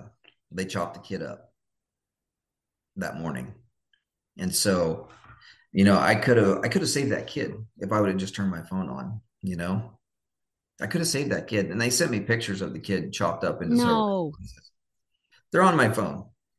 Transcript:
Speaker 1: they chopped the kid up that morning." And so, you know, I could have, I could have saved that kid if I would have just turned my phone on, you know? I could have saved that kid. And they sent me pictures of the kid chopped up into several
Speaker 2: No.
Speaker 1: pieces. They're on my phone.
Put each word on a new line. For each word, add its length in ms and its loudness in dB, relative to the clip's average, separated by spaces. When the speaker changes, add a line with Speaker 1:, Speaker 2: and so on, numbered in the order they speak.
Speaker 1:
they 140 -6
chopped 300 -4
the 60 -16
kid 220 -10
up 300 -14
that 240 -6
morning." 320 -8
And 160 -4
so, 540 0
you 140 4
know, 140 8
I 160 4
could 240 4
have, 260 4
I 40 0
could 120 0
have 80 0
saved 240 0
that 140 -4
kid 260 -6
if 160 -6
I 80 4
would 80 2
have 80 0
just 180 -4
turned 160 -2
my 120 -6
phone 260 -6
on, 320 -10
you 140 -6
know? 420 -4
I 60 -4
could 160 -2
have 60 -2
saved 240 -2
that 160 -4
kid. 180 0
And 120 -4
they 120 2
sent 200 2
me 100 0
pictures 420 -2
of 100 -6
the 60 -10
kid 340 -4
chopped 320 -2
up 160 -2
into 160 2
several 540 2
Speaker 2:
No. 80 -10
Speaker 1:
pieces. 320 -20
They're 80 4
on 160 6
my 140 6
phone. 340 -4